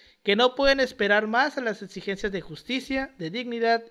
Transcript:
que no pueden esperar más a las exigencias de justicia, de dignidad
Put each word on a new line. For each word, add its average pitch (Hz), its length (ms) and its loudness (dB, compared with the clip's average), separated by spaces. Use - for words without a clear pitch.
que 202 120 2
no 247 200 4
pueden 277 240 4
esperar 214 480 2
más 262 300 0
a 269 40 -4
las 214 220 -4
exigencias 190 480 -6
de 185 100 -6
justicia, 262 760 -6
de 165 120 -6
dignidad 233 600 0